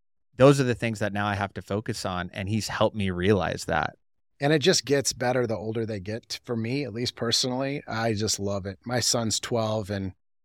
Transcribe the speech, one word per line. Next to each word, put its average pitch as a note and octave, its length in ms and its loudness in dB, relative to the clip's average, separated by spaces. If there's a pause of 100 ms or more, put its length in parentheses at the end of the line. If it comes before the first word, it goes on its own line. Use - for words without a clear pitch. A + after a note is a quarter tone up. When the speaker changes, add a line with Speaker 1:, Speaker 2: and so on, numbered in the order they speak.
(380)
Speaker 1:
Those C#3 220 8
are C#3 60 4
the A#2+ 100 2
things A2+ 240 -2
that G2+ 140 -2
now G#2 120 0
I G#2 80 2
have G2 220 -2
to F#2+ 80 -10
focus G#2 420 -4
on, F2+ 280 -2
and G2+ 140 -6
he's G#2 200 0
helped - 280 0
me G2 140 0
realize F2+ 560 2
that. D#2+ 300 0 (440)
Speaker 2:
And C#3+ 140 4
it D#3 60 4
just E3+ 260 4
gets C#3 280 2
better B2 340 0
the G#2+ 100 -2
older A2 280 -4
they G#2+ 140 -6
get, G#2+ 460 -8
for B2 100 -4
me, A#2+ 280 -2
at A#2 100 -8
least A#2+ 220 -4
personally. C3 720 0
I A2+ 260 0
just G#2 260 0
love G2 280 -2
it. G2 180 -10
My A#2+ 140 0
son's A2+ 400 0
twelve, A2 520 -2
and G2 220 -4 (320)